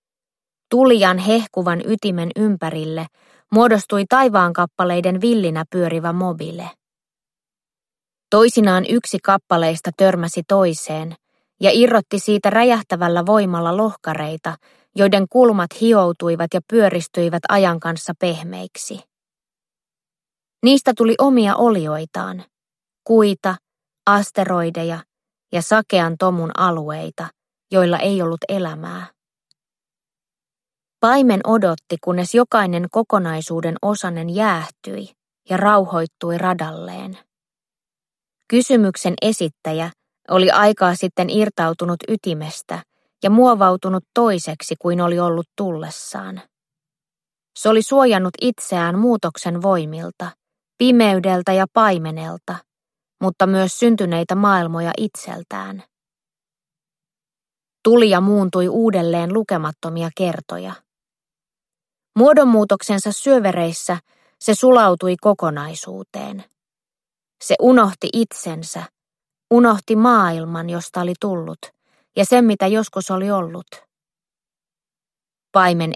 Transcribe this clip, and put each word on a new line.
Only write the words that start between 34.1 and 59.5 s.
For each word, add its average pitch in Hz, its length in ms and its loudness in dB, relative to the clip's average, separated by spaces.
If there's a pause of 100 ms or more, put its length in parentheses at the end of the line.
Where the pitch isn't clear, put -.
jäähtyi 190 800 -6 (400)
ja 185 80 -2
rauhoittui 180 800 0
radalleen. 180 800 -8 (1300)
Kysymyksen 226 720 2
esittäjä 165 720 -4 (380)
oli 185 220 2
aikaa 202 440 4
sitten 180 340 -4
irtautunut 175 680 -2 (100)
ytimestä 170 760 -8 (400)
ja 196 60 0
muovautunut 196 760 4 (100)
toiseksi 180 640 -2
kuin 175 220 -2
oli 175 180 0
ollut 170 360 -2
tullessaan. 185 840 -10 (1160)
Se 214 100 0
oli 220 120 4
suojannut 214 600 2
itseään 180 580 -4
muutoksen 180 640 -2
voimilta, 175 680 -4 (460)
pimeydeltä 190 760 2
ja 190 200 2
paimenelta, 170 840 -2 (640)
mutta 185 260 0
myös 190 320 0
syntyneitä 190 560 0
maailmoja 170 640 0
itseltään. 190 840 -10 (2000)
Tulija 220 380 6
muuntui 185 460 2
uudelleen 175 640 0
lukemattomia 165 840 -6